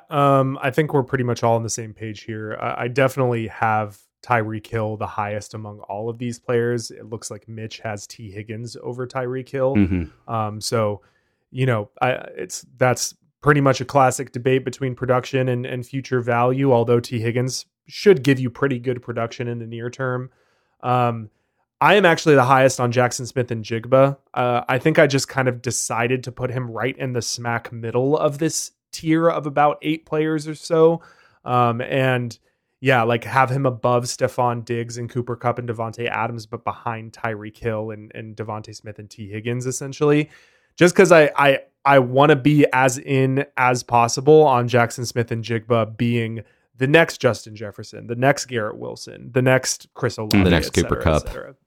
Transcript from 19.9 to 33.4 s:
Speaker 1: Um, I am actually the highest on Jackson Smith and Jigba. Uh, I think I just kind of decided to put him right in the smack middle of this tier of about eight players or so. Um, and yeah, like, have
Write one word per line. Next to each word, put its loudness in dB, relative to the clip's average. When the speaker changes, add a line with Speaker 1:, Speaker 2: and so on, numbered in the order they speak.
Speaker 1:
Um, 0
I 6
am 4
actually 4
the 6
highest 4
on 0
Jackson 0
Smith -4
and -4
Jigba. 2
Uh, 0
I 0
think 2
I 8
just 0
kind -2
of -4
decided -2
to -12
put -8
him -8
right -4
in -6
the -2
smack -6
middle 0
of -2
this -4
tier 2
of 0
about 2
eight -4
players -2
or -8
so. 4
Um, 2
and -2
yeah, 4
like, 0
have 2